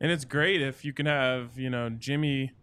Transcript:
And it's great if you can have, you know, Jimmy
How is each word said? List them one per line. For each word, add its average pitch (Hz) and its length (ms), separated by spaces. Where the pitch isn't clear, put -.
And 160 120
it's 151 140
great 156 340
if 139 240
you 143 80
can 147 140
have, 127 520
you 131 120
know, 120 180
Jimmy 135 640